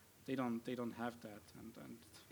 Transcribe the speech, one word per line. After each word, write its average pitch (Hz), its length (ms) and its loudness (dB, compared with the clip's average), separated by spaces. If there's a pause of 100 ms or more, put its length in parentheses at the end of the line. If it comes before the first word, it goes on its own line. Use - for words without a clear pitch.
(260)
they 135 100 4
don't, 120 280 6
they 127 120 2
don't 120 180 2
have 117 280 2
that. 104 200 -6 (180)
And, 113 140 -8 (100)
and 123 140 -8 (340)